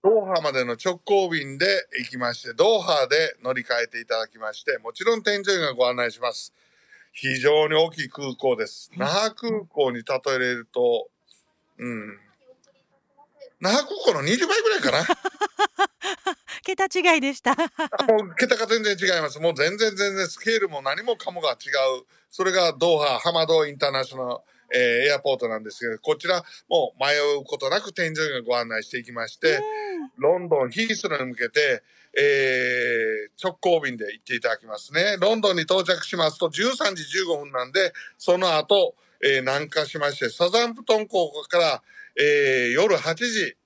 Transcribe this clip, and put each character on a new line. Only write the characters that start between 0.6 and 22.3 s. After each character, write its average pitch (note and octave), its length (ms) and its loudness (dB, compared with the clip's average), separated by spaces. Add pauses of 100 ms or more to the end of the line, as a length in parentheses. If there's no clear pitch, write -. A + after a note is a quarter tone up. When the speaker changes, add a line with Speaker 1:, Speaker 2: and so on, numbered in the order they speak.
Speaker 1:
の A#2+ 200 -6
直 F3+ 140 -2
行 G3 320 2
便 C#3 280 -6
で F#3+ 280 0 (140)
行 A#2+ 80 -8
き C3 100 -12
ま A#2+ 160 -2
し - 80 -16
て、 A#2 120 -12
ド G3+ 240 4
ー - 20 2
ハ D#3 260 0
で D3 380 0
乗 B2+ 80 -2
り B2+ 100 -2
換 A#2+ 220 -2
え - 20 -6
て A#2 140 -10
い A#2 40 -14
た A2+ 140 -2
だ A2 80 -4
き - 100 -20
ま A2 160 -8
し - 120 -16
て、 C3 140 -2
も A2+ 140 -10
ち - 120 -10
ろ A3+ 120 2
ん A3 60 -6
添 G3+ 220 -2
乗 G3 80 2
員 F#3 80 2
が D3 140 -2
ご B2 120 4
案 B2 80 2
内 A#2+ 160 -2
し - 80 -20
ま A#2+ 140 -2
す。 - 200 -12 (600)
非 C3 260 -4
常 D3+ 300 4
に D#3 80 -2
大 E3 160 2
き D#3 140 -8
い - 20 -14
空 C#3 260 -8
港 B2+ 220 0
で G#2+ 100 -4
す。 - 260 -18
Speaker 2:
う - 40 -16
ん。 - 20 -12
Speaker 1:
那 C3 80 -2
覇 G#3 300 0
空 A3 240 -6
港 C#3+ 320 0
に A#2+ 100 -6
例 C3+ 320 -2
え B2+ 40 0
る B2 340 -2
と、 A#2+ 360 0 (680)
う A#2+ 100 -8
ん。 G#2+ 300 -10 (1400)
那 F3+ 100 0
覇 C#4+ 160 4
空 G#4 120 -8
港 A#3 160 4
の C#3+ 80 -2
二 E3+ 140 2
十 F4+ 120 0
倍 G#4+ 120 4
ぐ A4 100 4
ら G#4 80 2
い - 20 0
か - 100 0
な。 E3+ 160 2
Speaker 2:
<laughs> - 1600 -4
桁 F#4+ 200 0
違 F4 320 2
い - 20 2
で C#4 140 -2
し - 60 -14
た。 C4 140 2
Speaker 1:
も D#4+ 100 0 (680)
う - 40 -18
桁 B3 200 2
が A3 100 -2
全 A3 160 2
然 G#3 180 0
違 F3+ 180 2
い - 20 0
ま D3+ 100 -2
す。 C#3+ 80 -14
も E3 120 2
う D#3 40 -2
全 D#3+ 240 0
然 A3 160 2
全 G3 220 -2
然 F#3+ 100 -2
ス - 140 -12
ケ A3+ 160 0
ー G#3+ 60 0
ル G3 60 -2
も D3 140 -8
何 D3+ 220 -4
も A#3 120 -2
か - 140 -10
も F3 100 -10
が D3 120 0
違 - 20 -2 (460)
う。 - 40 -20 (240)
そ - 140 -6